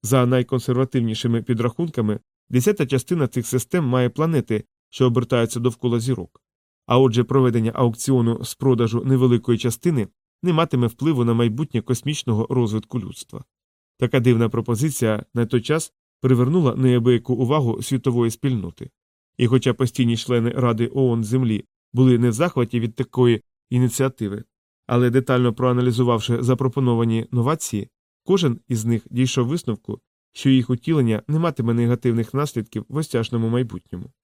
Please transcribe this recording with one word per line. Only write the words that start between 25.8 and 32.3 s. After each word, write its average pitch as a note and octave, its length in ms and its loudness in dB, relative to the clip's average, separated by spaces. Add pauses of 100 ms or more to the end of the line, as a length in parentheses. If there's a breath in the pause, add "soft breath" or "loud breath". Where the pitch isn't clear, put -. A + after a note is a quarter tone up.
запропоновані A#2+ 880 0
новації, B2 580 -2 (340)
кожен E3+ 440 0
із A2 180 -4
них A#2 260 -2
дійшов B2 360 0
висновку, - 540 -6 (320)
що - 160 0
їх B2+ 200 4
утілення B2 580 0
не D#3 120 -2
матиме C3+ 340 -2
негативних A#2 600 0